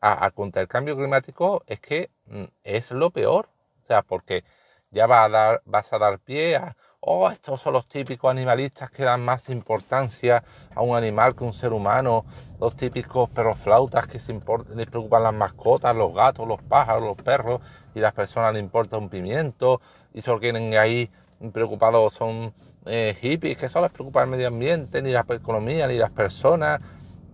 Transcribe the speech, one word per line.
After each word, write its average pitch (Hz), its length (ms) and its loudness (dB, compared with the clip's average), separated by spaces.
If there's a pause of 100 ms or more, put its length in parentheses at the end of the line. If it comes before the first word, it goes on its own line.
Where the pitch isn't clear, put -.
a, 104 240 2
a 98 60 2
contra 98 300 -6
el 92 60 -4
cambio 139 280 -4
climático 139 720 -2
es 107 120 -10
que, 165 300 -6 (180)
mm, 104 180 -12 (180)
es 110 280 -6
lo 147 200 0
peor, 135 380 0 (340)
o - 40 -20
sea, 110 140 2
porque 92 420 -6 (480)
ya 107 160 2
va 117 160 8
a 107 60 4
dar, 110 360 4
vas 101 280 -4
a 110 60 0
dar 104 200 2
pie 156 360 -2
a, 139 200 -6 (240)
"Oh, 185 300 2
estos - 320 -10
son 143 120 -4
los 127 140 0
típicos 131 440 -4
animalistas 131 600 -2
que 139 120 -8
dan 123 180 2
más 123 280 -2
importancia 120 960 0 (320)
a 113 60 -2
un 120 160 2
animal 113 380 2
que - 80 -10
a 120 40 -4
un 113 60 -8
ser 113 200 -4
humano, 113 520 0 (340)
los 120 160 -2
típicos 123 540 -2
perroflautas 117 800 2
que - 120 -14
se - 140 -12
import-, 113 360 -6
les 110 180 -8
preocupan 113 360 2
las 110 100 2
mascotas, 113 640 0
los 113 180 0
gatos, 113 340 2
los 110 140 -6
pájaros, 117 420 2
los 104 140 -6
perros, 123 440 -2 (340)
y 110 40 -8
las 107 140 2
personas 110 400 -2
les 107 100 -4
importa 110 340 -2
un 104 120 -8
pimiento, 123 720 -2 (320)
y 110 80 -14
solo 117 180 -2
quieren 113 360 -2
ahí 113 340 4 (440)
preocupados 110 600 2
son, 113 400 -6 (320)
eh, 110 360 -2
hippies, 156 360 -4
que 127 120 -6
solo 175 160 0
les - 80 -2
preocupa 135 300 0
el 131 60 -2
medio 127 200 -2
ambiente, 135 520 -4
ni 135 100 -4
la 120 180 2
economía, 120 580 -2
ni 123 100 -2
las 110 140 0
personas, 151 720 0 (520)